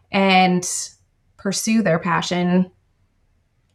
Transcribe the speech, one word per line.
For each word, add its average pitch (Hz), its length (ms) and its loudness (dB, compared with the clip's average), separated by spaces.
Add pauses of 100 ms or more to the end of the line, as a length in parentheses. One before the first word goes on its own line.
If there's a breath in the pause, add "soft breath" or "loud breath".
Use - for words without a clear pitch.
(100)
and 185 560 2 (680)
pursue 220 460 -2
their 170 160 2
passion 180 720 0 (1040)